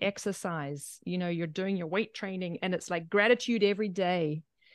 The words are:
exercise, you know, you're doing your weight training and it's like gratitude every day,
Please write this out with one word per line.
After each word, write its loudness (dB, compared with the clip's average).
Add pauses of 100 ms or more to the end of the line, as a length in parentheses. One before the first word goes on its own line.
exercise, -4
you -4
know, -2
you're -2
doing -2
your -4
weight 0
training -6
and 0
it's -2
like -2
gratitude 4
every 4
day, 2 (320)